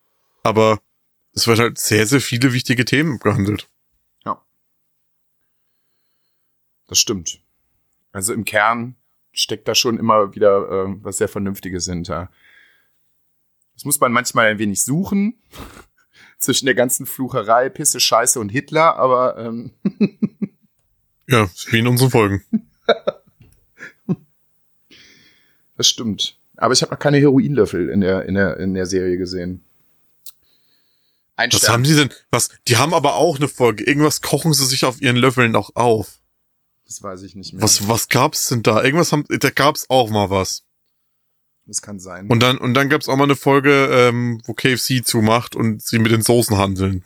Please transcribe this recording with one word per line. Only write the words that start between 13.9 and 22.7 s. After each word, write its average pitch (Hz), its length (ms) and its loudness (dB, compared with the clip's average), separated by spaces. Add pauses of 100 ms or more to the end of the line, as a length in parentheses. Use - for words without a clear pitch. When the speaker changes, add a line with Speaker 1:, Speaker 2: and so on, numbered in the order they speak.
Speaker 2:
man 127 120 2
manchmal 120 360 2
ein 107 120 0
wenig 101 240 -2
suchen. 196 580 -2 (480)
<laughs> - 480 -20
Zwischen - 300 -2
der 127 80 2
ganzen 123 320 -2
Flucherei, 123 640 0
Pisse, - 300 -4
Scheiße 120 400 2
und 104 100 -6
Hitler, 156 480 0
aber, 127 420 2
ähm 117 320 -10 (120)
<laughs> - 720 -4 (680)
Speaker 1:
Ja, 117 180 2
ist - 260 -10
wie 117 80 2
in 117 80 2
unseren 123 240 4
Folgen. 101 380 2
<laughs> - 40 -2 (3250)